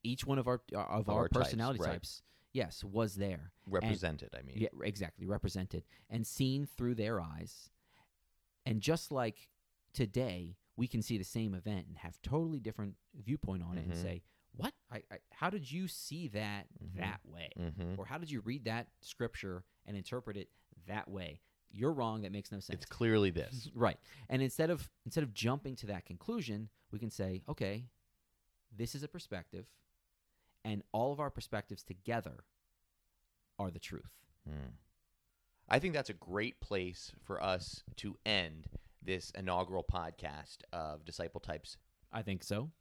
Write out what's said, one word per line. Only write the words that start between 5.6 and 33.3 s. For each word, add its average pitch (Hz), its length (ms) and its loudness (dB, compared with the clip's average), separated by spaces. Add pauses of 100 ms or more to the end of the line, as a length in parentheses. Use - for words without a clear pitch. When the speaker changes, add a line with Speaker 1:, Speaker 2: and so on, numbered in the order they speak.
Speaker 1:
And 113 160 0
seen 135 400 2
through 123 300 0
their 107 260 2
eyes. 82 480 -8 (960)
And 110 160 4
just 156 300 2
like 120 380 0 (440)
today, 95 600 0 (200)
we 120 120 2
can 113 140 2
see 110 160 0
the 92 60 0
same 110 300 0
event 95 340 -2
and 82 120 -10
have 82 220 -10
totally 156 380 0
different 104 360 -4 (280)
viewpoint 95 400 0
on 87 140 -2
it 85 80 -2
and 87 80 0
Speaker 2:
Mm-hmm. 85 80 -2
Speaker 1:
say, 90 220 -4 (320)
"What? 120 180 -2 (180)
I, 117 200 -8
I, 95 60 -10 (140)
how 170 180 0
did 170 200 -2
you 180 200 -2
see 156 400 -6
that 104 380 -2 (160)
Speaker 2:
Mm-hmm. 90 180 -6
Speaker 1:
that 98 240 -2
way?" 82 240 -10 (100)
Speaker 2:
Mm-hmm. 87 400 -2
Speaker 1:
Or, 95 60 -6
"How 139 120 -6
did 165 140 -6
you 127 100 0
read 120 240 -4
that 113 220 0 (140)
scripture 92 640 -4 (220)
and 104 120 -6
interpret 107 400 -4
it 95 120 -8 (380)
that 104 220 -2
way? 90 320 -6 (300)
You're 123 200 2
wrong. 113 300 0
That 95 100 -4
makes 101 220 -6
no 101 80 -4
sense." 101 140 -4
Speaker 2:
It's - 100 -8
clearly 110 460 8
this. 85 400 -2
Speaker 1:
<laughs> - 40 -16
Right. 113 220 6 (320)
And 131 120 6
instead 160 280 4
of, 151 200 0 (160)
instead 151 180 2
of 113 100 -2
jumping 131 440 2
to 110 100 -8
that 101 180 -4
conclusion, 110 640 -2 (220)
we 107 80 -4
can 110 100 -2
say, 95 400 -2
"Okay, 104 380 -2 (880)
this 117 200 -4
is 139 80 -6
a 151 60 -10
perspective, 95 560 -8 (1000)
and 104 200 -2 (100)
all 120 180 4
of 143 80 -2
our 143 100 0
perspectives - 540 -6
together 95 600 -4 (1120)